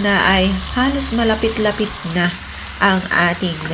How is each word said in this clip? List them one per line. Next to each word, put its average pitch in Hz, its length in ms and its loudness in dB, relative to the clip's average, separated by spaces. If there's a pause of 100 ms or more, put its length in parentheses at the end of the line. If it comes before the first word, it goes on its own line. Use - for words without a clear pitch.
na 202 80 2 (240)
ay 185 80 4 (320)
halos 269 320 0
malapit-lapit 220 800 0 (240)
na 175 160 2 (480)
ang 190 240 2 (320)
ating 170 240 -4 (160)